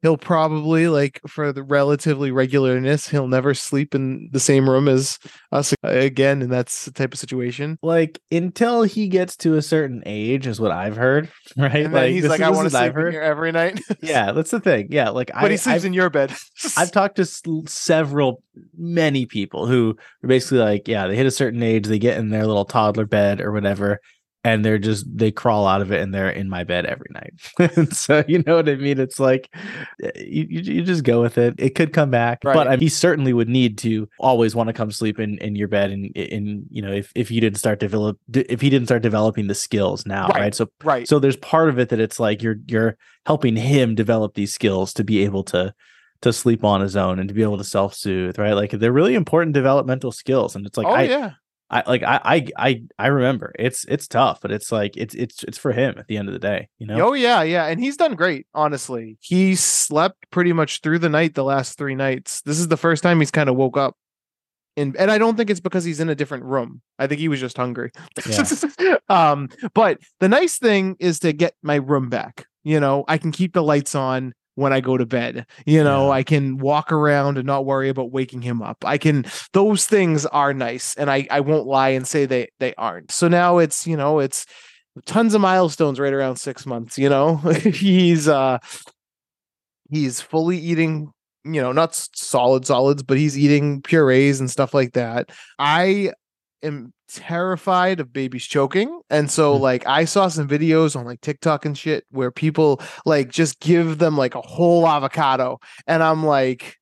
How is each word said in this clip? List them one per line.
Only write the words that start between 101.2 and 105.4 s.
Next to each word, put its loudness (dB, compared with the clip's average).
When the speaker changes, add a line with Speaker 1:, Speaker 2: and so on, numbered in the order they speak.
Speaker 1:
TikTok -2
and -4
shit -4
where -4
people, 2
like, 2
just -2
give 2
them, 2
like, 0
a -10
whole 2
avocado. 0